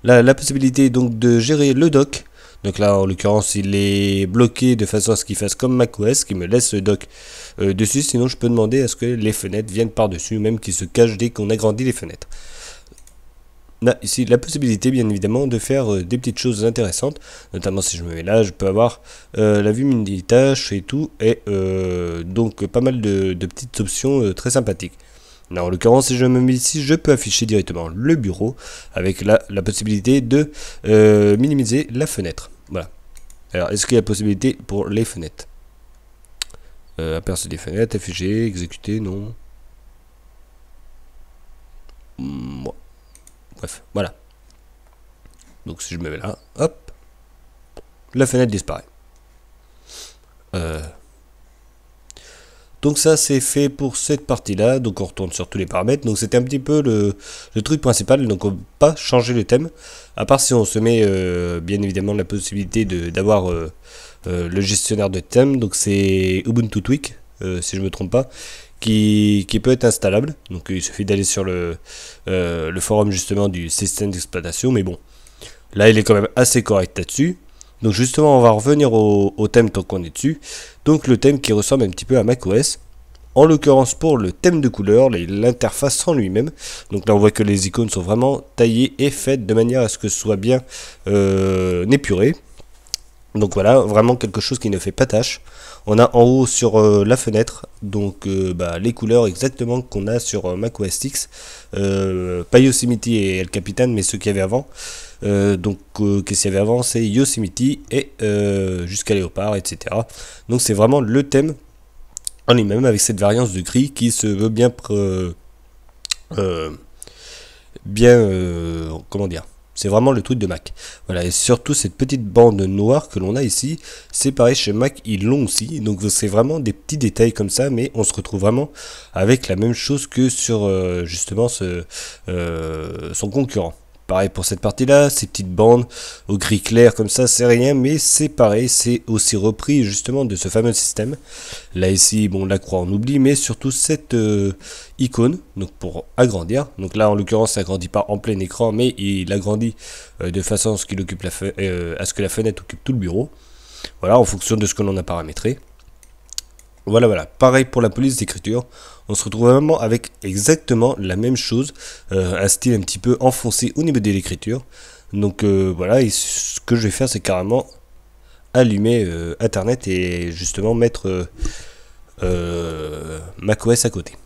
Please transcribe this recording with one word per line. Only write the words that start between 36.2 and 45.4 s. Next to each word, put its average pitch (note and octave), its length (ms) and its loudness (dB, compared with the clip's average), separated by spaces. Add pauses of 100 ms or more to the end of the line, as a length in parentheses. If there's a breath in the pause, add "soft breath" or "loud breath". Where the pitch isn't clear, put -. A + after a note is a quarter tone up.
Euh, D#2+ 180 -6
aperçu - 300 -8
des D#2+ 80 -10
fenêtres, G#2+ 400 -4
afficher, G2 500 -4
exécuter, G2+ 540 -8
non. G2+ 340 -10 (2750)
Hmm, C2 440 -12
bon. - 120 -12 (840)
Bref, - 260 -14 (100)
voilà. G2+ 220 -6 (1500)